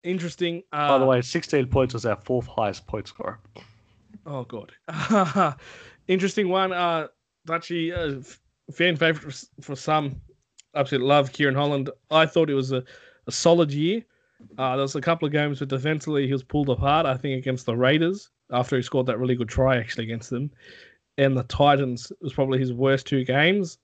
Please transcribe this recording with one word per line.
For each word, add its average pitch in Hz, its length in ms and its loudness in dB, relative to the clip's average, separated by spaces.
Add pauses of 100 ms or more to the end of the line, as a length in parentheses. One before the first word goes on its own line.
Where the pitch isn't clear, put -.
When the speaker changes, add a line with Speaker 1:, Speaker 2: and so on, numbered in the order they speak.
Speaker 1:
Interesting. 170 680 -4
Speaker 2:
By 147 260 2
the 131 60 4
Speaker 1:
Uh, 131 40 4
Speaker 2:
way, 127 140 4
sixteen 143 460 0
points 127 260 2
was 117 120 -6
our 107 100 0
fourth 123 320 -4
highest 104 400 -4
point 107 200 -8
scorer. - 320 -12 (880)
Speaker 1:
Oh, 139 180 -10
God. 110 280 -14 (160)
<laughs> 165 680 0 (520)
Interesting 185 420 0
one. 190 240 2
Uh, 170 340 0 (380)
Dutchy, 165 480 -4
uh, 151 260 -4
f-, - 200 -20 (320)
fan 170 240 2
favourite 160 280 2
for 151 60 -14
s-, - 180 -16 (140)
for 143 140 -10
some. 151 440 -2 (560)
Absolute 135 300 0
love, 139 260 4
Kieran 143 240 0
Holland. 143 340 0 (220)
I 160 140 6
thought 156 240 2
it 143 40 -2
was 135 180 -2
a, 127 120 -2 (440)
a 120 40 -8
solid 170 400 4
year. 170 320 -2 (540)
Uh, 131 180 -2
there 139 80 0
was 139 120 -4
a 151 60 -4
couple 165 240 0
of 147 60 -2
games 147 280 -2
where 143 80 -6
defensively 143 600 -2
he 135 60 -2
was 131 100 -4
pulled 147 260 -2
apart, 143 360 2
I 131 120 0
think, 135 200 -4
against 127 280 -4
the 113 100 -2
Raiders 156 540 2 (220)
after 123 240 0
he 127 80 2
scored 127 240 0
that 113 100 0
really 127 180 0
good 120 140 -4
try, 131 280 2
actually, 113 280 -6
against 113 240 -10
them. 127 220 -6 (680)
And 135 200 4
the 123 60 -2
Titans 139 680 2 (100)
was 151 120 -8
probably 135 260 0
his 127 140 -2
worst 135 340 2
two 131 160 0
games. 165 600 2